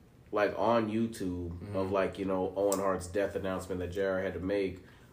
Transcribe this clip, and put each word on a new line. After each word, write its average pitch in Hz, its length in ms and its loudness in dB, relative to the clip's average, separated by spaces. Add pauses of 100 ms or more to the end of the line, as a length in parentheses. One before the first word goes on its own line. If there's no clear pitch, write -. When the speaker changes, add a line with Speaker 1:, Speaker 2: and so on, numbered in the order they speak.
(340)
Speaker 1:
like, 104 220 4
on 113 340 4
YouTube 95 600 -2
Speaker 2:
Mm-hmm. 95 260 -6
Speaker 1:
of, 95 160 0
like, 95 260 2
you 98 60 -2
know, 95 320 0
Owen 98 220 4
Hart's 95 280 0
death 98 300 0
announcement 92 460 -4
that 87 100 -6
J 98 140 0
R 95 160 0
had 95 100 -2
to 87 80 -6
make, 95 420 -2 (300)